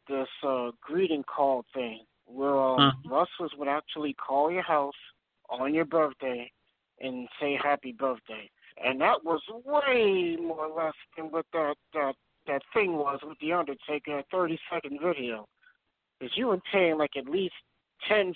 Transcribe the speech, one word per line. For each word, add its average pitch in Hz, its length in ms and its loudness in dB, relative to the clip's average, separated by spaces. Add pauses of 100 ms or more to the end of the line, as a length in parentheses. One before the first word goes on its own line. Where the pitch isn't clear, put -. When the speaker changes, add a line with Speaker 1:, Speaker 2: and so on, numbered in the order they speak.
Speaker 1:
this, 135 200 -2 (140)
uh, 127 280 0 (100)
greeting 160 440 0
card 135 480 2
thing 113 320 -6 (220)
where, 139 320 0
um, 131 200 4
Speaker 2:
Huh. 139 140 8 (160)
Speaker 1:
wrestlers 156 460 0
would 143 140 -6
actually 147 460 -4
call 143 360 0
your 180 120 -2
house 143 320 0 (540)
on 131 240 -2
your 165 120 2
birthday 135 680 0 (500)
and 127 280 -8 (120)
say 143 160 0
happy 139 360 0
birthday. 113 580 -6 (260)
And 131 240 0
that 196 240 4
was 160 160 0 (240)
way 226 720 4
more 160 300 -4
or 160 180 -2
less 156 100 -2 (220)
than 156 140 -8
what 160 220 -4
that, 151 240 0 (160)
that, 139 240 -2 (300)
that 139 160 -2 (100)
thing 196 260 2
was 143 240 -2
with 151 160 -14
The 156 140 -2
Undertaker, 147 680 -2
a 139 60 -6
thirty-second 165 760 -2
video. 123 480 -2 (720)
'Cause 127 160 -6
you 240 120 0
were 190 100 2 (140)
paying, 170 260 4
like, 147 180 0
at 131 120 -8
least 180 260 -2 (540)
ten, 196 280 2